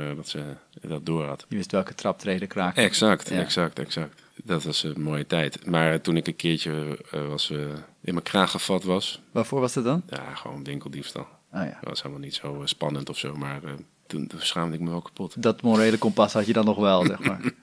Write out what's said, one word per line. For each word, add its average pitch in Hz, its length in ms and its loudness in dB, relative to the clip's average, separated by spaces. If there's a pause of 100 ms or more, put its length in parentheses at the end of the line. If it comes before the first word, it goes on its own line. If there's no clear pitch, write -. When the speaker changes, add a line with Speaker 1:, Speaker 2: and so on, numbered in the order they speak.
(100)
Speaker 1:
eh, 73 60 -6
dat 80 120 -12
ze 78 140 -6 (380)
dat 78 260 -8
door 80 200 0
had. 71 220 -8
Speaker 2:
Je 110 80 -4
wist 95 160 -4
welke 95 220 0
traptreden 95 540 -2
kraak. 90 280 -2
Speaker 1:
Exact, 107 520 4
Speaker 2:
Ja. 90 120 0
Speaker 1:
exact, 85 380 0
exact. - 440 -6 (220)
Dat 82 180 0
was 78 200 -2
een 76 200 -4
mooie 76 240 -2
tijd. - 400 -2
Maar 80 340 4
toen 85 160 2
ik 80 100 0
een 85 100 -2
keertje, 78 640 -2 (120)
eh, 76 180 -4
was, 76 220 -4
eh, 76 80 -2 (420)
in 92 140 -4
mijn 87 80 0
kraag 95 280 2
gevat 92 340 0
was. 92 360 -2 (120)
Speaker 2:
Waarvoor 127 280 0
was 127 120 0
dat 123 120 0
dan? 156 260 2
Speaker 1:
Ja, - 240 -10
gewoon 135 300 -10
winkeldiefstal. 71 580 -10
Speaker 2:
Oh - 60 -14 (360)
ja. - 0 - (160)
Speaker 1:
Dat - 80 -12
was - 140 -6
helemaal 139 220 -10
niet 69 100 -8
zo, 71 260 -8
eh, 69 60 -8
spannend 69 420 -2
of - 100 -8
zo, 71 180 -6
maar, 71 280 -6
eh, 73 60 -8 (360)
toen, 76 200 -4
toen 80 140 -12
schaamde 85 360 0
ik 80 60 -4
me 85 80 -2
wel 85 120 -4
kapot. - 400 -8
Speaker 2:
Dat 113 200 4
morele 110 360 6
kompas 104 340 6
had 107 140 2
je 113 60 4
dan 107 120 6
nog 104 140 4
wel, 95 280 6
zeg 95 120 2
maar. 92 240 0
Speaker 1:
<laughs> - 100 0 (100)